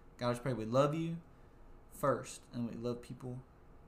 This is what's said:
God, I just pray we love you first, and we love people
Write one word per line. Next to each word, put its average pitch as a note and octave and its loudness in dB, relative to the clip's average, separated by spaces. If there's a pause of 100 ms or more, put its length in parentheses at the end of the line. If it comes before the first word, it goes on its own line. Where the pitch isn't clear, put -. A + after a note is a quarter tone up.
(200)
God, A#2+ 2
I - 4
just A#2+ -2
pray C3+ 2
we A2 -2
love C#3 6
you E3 0 (840)
first, - 0 (120)
and A#2+ -2
we - -8
love A#2+ -4
people B2+ -10 (480)